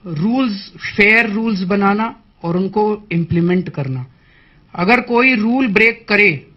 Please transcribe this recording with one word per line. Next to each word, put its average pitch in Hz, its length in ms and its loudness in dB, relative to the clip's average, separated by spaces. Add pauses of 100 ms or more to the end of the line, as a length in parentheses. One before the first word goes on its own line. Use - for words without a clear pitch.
rules, 202 680 -4 (220)
fair 220 340 2
rules 214 320 -2
बनाना 202 600 -2 (220)
और 170 140 -2
उनको 208 540 -2
implement 170 580 0
करना। 131 380 -8 (680)
अगर 220 260 2
कोई 247 340 2
rule 240 320 0
break 220 420 2
करे 202 480 2